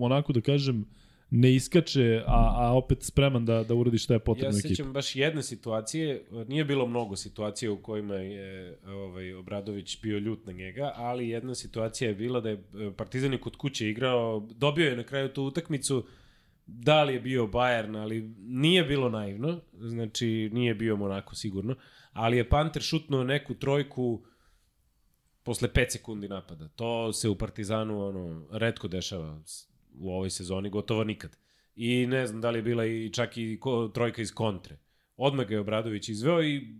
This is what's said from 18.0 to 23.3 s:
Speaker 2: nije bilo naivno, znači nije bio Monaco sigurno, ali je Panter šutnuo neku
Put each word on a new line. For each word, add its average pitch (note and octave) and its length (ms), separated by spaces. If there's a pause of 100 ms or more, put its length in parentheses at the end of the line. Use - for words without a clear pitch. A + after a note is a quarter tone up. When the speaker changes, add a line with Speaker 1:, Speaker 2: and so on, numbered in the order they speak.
Speaker 2:
nije C#3 460
bilo C#3 240
naivno, A2 520 (140)
znači A2+ 800
nije A#2+ 220
bio G#2+ 220
Monaco G2 380
sigurno, G2+ 400 (380)
ali A#2 240
je A#2 120
Panter D3+ 340
šutnuo C#3+ 420
neku C3+ 300